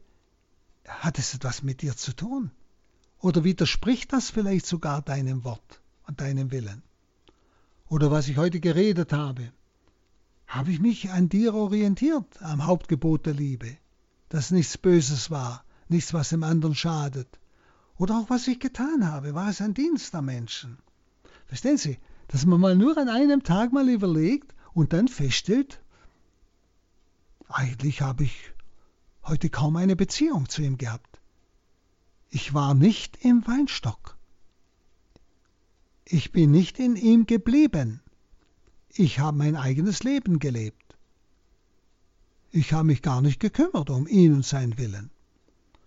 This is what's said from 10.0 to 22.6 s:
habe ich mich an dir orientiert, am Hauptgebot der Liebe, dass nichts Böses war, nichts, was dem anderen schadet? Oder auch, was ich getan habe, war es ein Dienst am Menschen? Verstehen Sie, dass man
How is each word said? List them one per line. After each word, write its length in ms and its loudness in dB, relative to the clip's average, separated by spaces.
habe 240 -4
ich 100 -2
mich 300 0
an 180 2
dir 260 0
orientiert, 880 -2
am 240 -4
Hauptgebot 600 0
der 80 -2
Liebe, 420 -6
dass 220 -4
nichts 280 2
Böses 520 2
war, 340 -8
nichts, 240 0
was 180 -2
dem 120 0
anderen 320 0
schadet? 640 -6
Oder 220 0
auch, 120 -4
was 180 -2
ich 100 -2
getan 520 -2
habe, 240 -8
war 140 -4
es 120 -6
ein 140 -2
Dienst 400 -4
am 120 -4
Menschen? 520 -10
Verstehen 320 0
Sie, 200 -4
dass 180 0
man 140 6